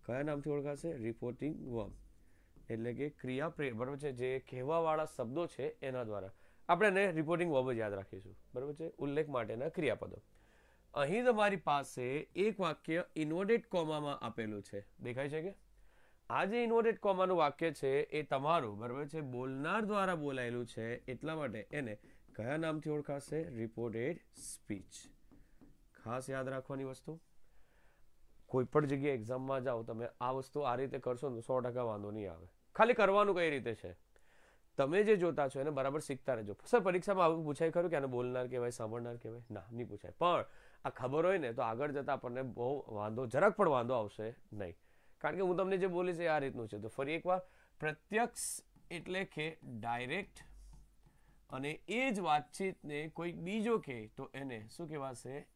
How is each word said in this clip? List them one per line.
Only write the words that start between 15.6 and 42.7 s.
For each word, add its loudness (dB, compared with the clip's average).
આ 4
જે 2
ઇન્વર્ટેડ 4
કોમાનું 4
વાક્ય 4
છે 2
એ -2
તમારું, 2
બરાબર -4
છે, -6
બોલનાર -2
દ્વારા 2
બોલાયેલું -2
છે, -6
એટલા -4
માટે -4
એને -4
કયા -2
નામથી -2
ઓળખાશે? -2
રિપોર્ટેડ -4
સ્પીચ. -10
ખાસ -6
યાદ -4
રાખવાની -6
વસ્તુ, -10
કોઈ 0
પણ 2
જગ્યાએ 0
એક્ઝામમાં -4
જાઓ -2
તમે -6
આ 0
વસ્તુ -4
આ 0
રીતે -2
કરશો -2
ને -4
તો -6
સો 2
ટકા -2
વાંધો -2
નહીં -6
આવે. -14
ખાલી 8
કરવાનું 6
કઈ 4
રીતે -2
છે, -10
તમે 6
જે 8
જોતા 4
છો -4
એને 0
બરાબર 0
શીખતા -2
રહેજો. -4
સર 6
પરીક્ષામાં 4
આવું 6
પૂછાય 2
ખરું 2
કે 2
આને 2
બોલનાર 0
કહેવાય, 0
સાંભળનાર -6
કહેવાય? -10
ના, -8
નહીં -6
પૂછાય. -12
પણ 4
આ -2
ખબર 0
હોય 4
ને 0
તો -2
આગળ 0
જતાં -2
આપણને -4
બહુ -4